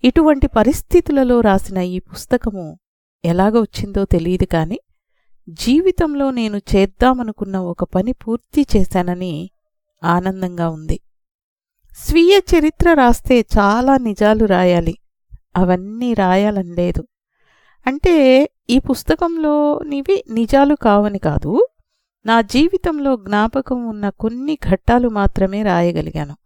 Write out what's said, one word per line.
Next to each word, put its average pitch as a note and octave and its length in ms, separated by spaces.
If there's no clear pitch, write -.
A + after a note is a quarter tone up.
ఇటువంటి D4 440
పరిస్థితులలో B3+ 920
రాసిన G3 360
ఈ F3+ 220
పుస్తకము F#3 800
ఎలాగ F#3+ 340
వచ్చిందో G3 460
తెలియదు F3+ 400
కాని, E3+ 340
జీవితంలో C#4+ 800
నేను A3 260
చేద్దామనుకున్న G#3+ 1000
ఒక F3+ 260
పని F#3+ 280
పూర్తి - 540
చేశానని F3+ 720
ఆనందంగా F3+ 680
ఉంది. D#3 300
స్వీయ F4 460
చరిత్ర E4 540
రాస్తే B3 480
చాలా A3 560
నిజాలు A3 480
రాయాలి, F3+ 520
అవన్నీ G3 580
రాయాలని F#3+ 640
లేదు. F3 320
అంటే, C#4 600
ఈ B3 100
పుస్తకంలోనివి D4 1500
నిజాలు C#4 460
కావని G#3 440
కాదు, F3+ 480
నా A3+ 160
జీవితంలో C#4+ 720
జ్ఞాపకం A3+ 720
ఉన్న G#3 220
కొన్ని B3+ 480
ఘట్టాలు A#3+ 400
మాత్రమే G3+ 540
రాయగలిగాను. D#3+ 840